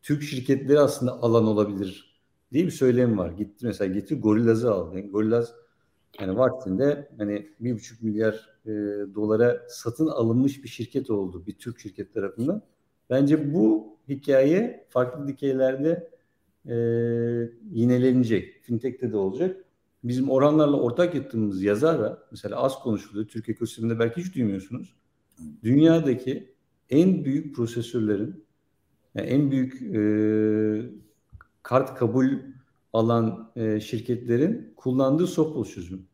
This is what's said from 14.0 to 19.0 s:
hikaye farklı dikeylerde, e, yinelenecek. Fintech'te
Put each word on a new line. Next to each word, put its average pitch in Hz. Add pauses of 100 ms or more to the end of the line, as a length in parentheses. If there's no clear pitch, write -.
hikaye 143
farklı 127
dikeylerde, 135 (560)
e, 123 (1000)
yinelenecek. 123
Fintech'te 120